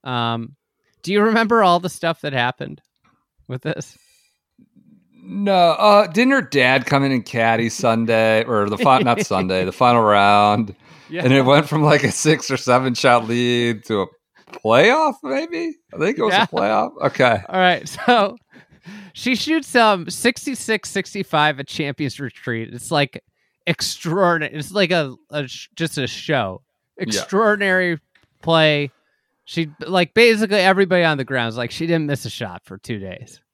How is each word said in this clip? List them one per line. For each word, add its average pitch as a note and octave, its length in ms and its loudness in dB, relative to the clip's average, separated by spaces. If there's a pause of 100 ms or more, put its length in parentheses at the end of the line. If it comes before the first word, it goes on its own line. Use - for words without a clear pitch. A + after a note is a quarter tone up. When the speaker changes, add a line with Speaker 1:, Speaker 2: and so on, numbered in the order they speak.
Speaker 1:
Um, A#2+ 540 -6 (460)
do F3+ 100 -4
you G#3 80 4
remember A3+ 420 2
all F3 160 4
the F3+ 80 -8
stuff E3+ 320 -6
that D3 140 -8
happened B2+ 480 -4 (680)
with B2+ 140 -12
this? - 360 -10 (1160)
Speaker 2:
No. G3 400 -4
Uh, F#3+ 540 4
didn't A3+ 260 2
her C4+ 80 2
dad C3 440 2
come C#3 200 2
in C3+ 80 0
and B2 120 -2
caddy A2+ 440 0
Sunday, A2+ 760 2
or G#2+ 260 0
the G#2 80 -4
fi-, C3 260 4
not A#2 180 0
Speaker 1:
<laughs> - 40 -2
Speaker 2:
Sunday, F#2 380 -2
the F#2 80 -4
final A#2+ 300 4
round? G#2 760 4 (340)
Speaker 1:
Yeah. E3 140 -8
Speaker 2:
And B2+ 80 4
it C3+ 140 4
went C#3+ 240 4
from, D3+ 120 0
like, D3 220 4
a A2 80 0
six D3+ 400 0
or C3 60 -2
seven B2+ 360 0
shot A#2+ 320 2
lead A#2+ 600 -2
to G#2+ 160 -2
a F2+ 40 -2 (480)
playoff, A3+ 720 2
maybe? E4 500 -6 (180)
I - 60 -16
think F#3 220 -2
it - 40 -2
was G#3+ 100 0
Speaker 1:
Yeah. G#3 100 2
Speaker 2:
a F#3+ 40 -2
playoff. - 440 -2 (160)
Okay. A#2+ 320 2 (100)
Speaker 1:
All F#3 100 -4
right. F3+ 300 2
<laughs> - 160 -10
So A#3+ 320 2 (760)
she B3+ 220 -4
shoots, D4+ 400 -4
um, G#3 340 2
sixty-six - 840 -6
sixty-five D3+ 680 -2
at C#3 80 -10
Champions C#3+ 520 -8
Retreat. A#2 520 -10
It's, B2 200 -12
like, C#3+ 320 -2 (420)
extraordinary. E3+ 960 -2
It's C#3+ 120 -12
like F#3 200 -2
a, D3 240 -2 (160)
a C#3+ 160 -8
sh-, - 280 -18
just E3 220 -6
a C3+ 80 -4
show. A#2 560 -4 (380)
Speaker 2:
Yeah. F3+ 60 -6
Speaker 1:
Extraordinary F#3 920 0 (440)
play. D3+ 480 2 (540)
She, D#3+ 260 -6 (160)
like, F3+ 260 0
basically A3 460 4
everybody F#3 440 2
on D#3 140 2
the C3+ 80 -4
ground B2 240 -4
is A2+ 80 -10
like, A#2+ 140 -6
she E3 160 -6
didn't E3 180 0
miss C#3+ 200 -4
a A2 40 -6
shot F#2 340 -12
for F#2+ 140 -18
two G#2+ 220 -10
days. F#2+ 420 -16 (120)